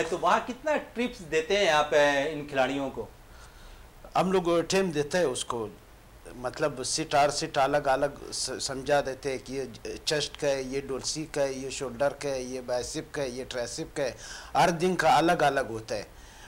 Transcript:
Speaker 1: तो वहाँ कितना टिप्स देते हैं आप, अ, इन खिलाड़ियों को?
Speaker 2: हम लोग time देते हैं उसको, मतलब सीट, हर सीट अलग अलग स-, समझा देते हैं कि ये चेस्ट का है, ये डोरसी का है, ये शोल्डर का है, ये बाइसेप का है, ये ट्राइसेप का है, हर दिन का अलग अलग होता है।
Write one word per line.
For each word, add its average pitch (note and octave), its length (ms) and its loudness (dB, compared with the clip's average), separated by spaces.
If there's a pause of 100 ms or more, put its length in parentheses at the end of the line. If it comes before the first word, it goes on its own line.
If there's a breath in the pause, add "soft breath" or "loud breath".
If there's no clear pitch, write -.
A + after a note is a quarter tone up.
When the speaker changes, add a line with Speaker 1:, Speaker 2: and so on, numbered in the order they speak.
Speaker 1:
तो E3+ 140 -2
वहाँ F3+ 220 4
कितना C#4 360 -2
टिप्स A#3+ 460 -4
देते D#3+ 360 0
हैं F#3+ 140 4
आप, D3+ 220 4
अ, D3+ 40 6 (300)
इन D3 220 -6
खिलाड़ियों C3+ 400 0
को? A2 200 -8 (1080 soft breath)
Speaker 2:
हम F3 140 4
लोग E3+ 360 4
time F#3+ 240 2
देते D3 260 0
हैं F3 80 4
उसको, A#2+ 440 -2 (680)
मतलब B2+ 460 -4
सीट, D#3 320 -2
हर C#3+ 140 6
सीट D3+ 280 -4
अलग C#3+ 300 2
अलग C3+ 440 0
स-, - 360 -4
समझा C#3 340 2
देते C3 280 -4
हैं B2+ 100 -4
कि B2+ 140 -12
ये C3 160 -6 (380)
चेस्ट D3+ 300 -2
का D3 100 0
है, C3+ 260 0
ये C#3 80 -2
डोरसी C3 420 -6
का D3+ 180 -2
है, C3+ 220 -2
ये C3 80 -8
शोल्डर B2 380 -2
का C#3+ 200 -4
है, C3 160 -4
ये B2+ 160 -8
बाइसेप B2 520 -4
का D3+ 80 -4
है, B2 160 -4
ये C3 60 -6
ट्राइसेप B2 540 -8
का C#3+ 60 0
है, A2+ 140 -4 (400 loud breath)
हर E3+ 140 6
दिन F3 240 2
का D#3+ 140 4
अलग D#3 340 6
अलग C#3 280 2
होता A2+ 240 -6
है। - 280 -10 (240 loud breath)